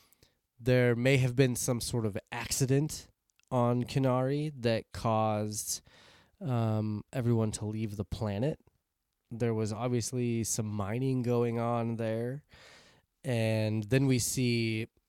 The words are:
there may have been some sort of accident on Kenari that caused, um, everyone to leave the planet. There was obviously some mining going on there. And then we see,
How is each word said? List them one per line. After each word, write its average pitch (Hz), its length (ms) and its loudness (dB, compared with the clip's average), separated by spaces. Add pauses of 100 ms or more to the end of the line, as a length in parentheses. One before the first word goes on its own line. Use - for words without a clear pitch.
(600)
there 123 360 4
may 131 220 4
have 127 180 2
been 123 200 4
some 120 260 -2
sort 117 240 -2
of 101 120 -2 (140)
accident 135 760 0 (440)
on 123 320 2
Kenari 135 680 0 (100)
that 113 320 0
caused, 107 880 0 (640)
um, 110 580 0 (100)
everyone 117 400 2
to - 120 -6
leave 107 300 -4
the 101 100 -2
planet. 110 540 -2 (720)
There 117 220 -2
was 110 180 -2
obviously 120 720 -2
some 110 240 -4
mining 117 560 -2
going 120 360 2
on 117 360 0
there. 117 480 -4 (800)
And 110 600 0
then 131 200 4
we 127 140 4
see, 117 680 0 (220)